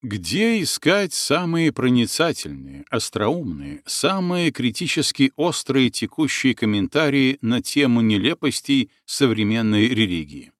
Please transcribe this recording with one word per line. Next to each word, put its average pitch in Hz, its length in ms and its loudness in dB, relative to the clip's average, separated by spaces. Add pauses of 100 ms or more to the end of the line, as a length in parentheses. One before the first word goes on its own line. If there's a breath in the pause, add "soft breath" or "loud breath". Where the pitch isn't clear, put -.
Где 143 600 -2
искать 185 500 0
самые 165 600 0
проницательные, 113 1160 0
остроумные, 139 960 -4
самые 180 680 -2
критически 135 880 0
острые 139 540 0
текущие 131 640 -2
комментарии 135 880 0
на 120 180 0
тему 131 400 2
нелепостей 117 920 0 (140 soft breath)
современной 110 840 2
религии? 85 720 -2